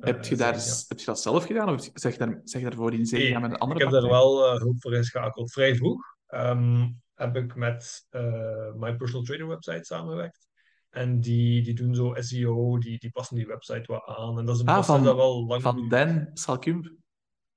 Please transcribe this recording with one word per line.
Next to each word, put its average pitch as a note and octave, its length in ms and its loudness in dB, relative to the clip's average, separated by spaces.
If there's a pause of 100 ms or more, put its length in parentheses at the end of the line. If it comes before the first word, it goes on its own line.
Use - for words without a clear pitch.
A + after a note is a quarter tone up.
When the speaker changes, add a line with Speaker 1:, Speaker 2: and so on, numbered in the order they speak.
Speaker 1:
eh, - 60 -6
Speaker 2:
heb B2 180 -2
je - 120 -2
daar A#2 180 2
Speaker 1:
zijn, A2+ 120 -6
ja. - 60 -4
Speaker 2:
s-, - 160 -6
heb - 100 -8
je - 60 -14
dat A2 160 -4
zelf D3+ 240 0
gedaan G#3 240 -2
of C3+ 260 -4
zeg - 180 -4
je - 60 -10
daar, A#2 260 -2
zeg - 180 -8
je B2 60 -4
daarvoor A#2 260 -2
in A#2 120 0
zee A#2+ 120 0
Speaker 1:
Nee, C3 100 4
Speaker 2:
gegaan A#2+ 140 0
met A#2+ 80 -2
een - 80 -6
andere D3 220 -2
Speaker 1:
ik C#3 40 6
heb C3 160 2
daar A#2+ 100 2
Speaker 2:
partij? B2 160 8
Speaker 1:
wel, C3+ 280 6
eh, A#2+ 60 0
hulp B2 200 0
voor A#2+ 140 -6
ingeschakeld. A#2+ 580 -2
Vrij C3+ 240 4
vroeg, G3 260 0 (240)
ehm, B2 640 2 (260)
heb B2 220 -4
ik B2 180 -4
met, A#2+ 560 -6
eh, A2 640 -6
My A2+ 220 -4
Personal B2 280 -6
Trainer D3+ 240 -8
website E3 360 -8
samengewerkt. E3+ 640 -10 (420)
En B2 300 0
die, A#2+ 420 2
die A#2 120 -2
doen B2 200 0
zo B2 240 0
S A#2+ 140 -6
E B2 140 -2
O, A#2+ 320 0
die, A#2 200 -4
die A#2 120 -10
passen B2 260 -10
die A2+ 100 -4
website A#2 460 -10
wat G#2+ 140 -8
aan. A2+ 320 -6
En A#2 60 -4
dat A#2+ 100 0
is A#2 60 0
een A#2+ 80 2
Speaker 2:
Ah, D#3+ 60 6
Speaker 1:
proces F#3 200 4
Speaker 2:
van, C3+ 100 6
Speaker 1:
dat B2 120 6
wel B2 300 2
lang B2 160 0
Speaker 2:
van B2 140 2
Speaker 1:
duurt. A#2+ 140 -4
Speaker 2:
Dan D3+ 420 4
Salcumbe? D#3+ 640 -4 (600)